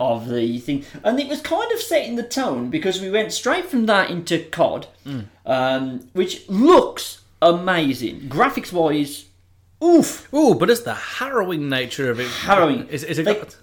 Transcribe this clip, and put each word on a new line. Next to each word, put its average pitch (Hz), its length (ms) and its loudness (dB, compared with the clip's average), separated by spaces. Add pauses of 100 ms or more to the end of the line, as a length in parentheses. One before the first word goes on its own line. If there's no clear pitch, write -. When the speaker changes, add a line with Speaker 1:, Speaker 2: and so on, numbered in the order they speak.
Speaker 1:
of 117 280 -2
the 120 300 -2
thing. 139 260 -4 (180)
And 240 160 0
it 285 100 -4
was 294 120 -6
kind 440 320 -4
of 427 80 -2
setting 240 360 -2
the 233 60 -4
tone, 151 480 -4
because 170 300 -2
we 190 100 -8
went 214 220 -2
straight 349 340 -4
from 226 200 0
that 202 240 2
into 170 280 -4
cod, 135 480 -2 (200)
Speaker 2:
Mm. 131 180 -8 (200)
Speaker 1:
um, 131 560 -2 (120)
which - 360 -4
looks 262 720 4 (220)
amazing. 160 840 2
Graphics-wise, 151 960 0 (580)
oof. - 500 4
Speaker 2:
Ooh, 277 220 6
but 185 160 2
it's 233 120 4
the 110 120 -6
harrowing 185 760 -4
nature 127 440 -2
of 117 80 -4
it. 123 80 -4
Speaker 1:
Harrowing. 156 640 2
Speaker 2:
Is, 143 120 -6
is 160 160 -4
it 160 60 -2
Speaker 1:
They, 208 100 2
Speaker 2:
got - 280 -10